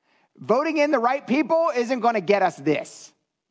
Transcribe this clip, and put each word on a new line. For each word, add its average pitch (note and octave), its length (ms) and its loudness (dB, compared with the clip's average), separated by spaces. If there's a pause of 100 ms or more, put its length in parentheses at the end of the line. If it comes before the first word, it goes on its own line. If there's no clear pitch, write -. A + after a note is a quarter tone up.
(360)
Voting C#4+ 420 0
in D4 120 2
the C#4+ 80 2
right B3 260 -2
people D#4 520 2
isn't A#3+ 240 -2
gonna A3+ 200 2
get F#3+ 220 2
us F3 140 0
this. - 560 -4 (380)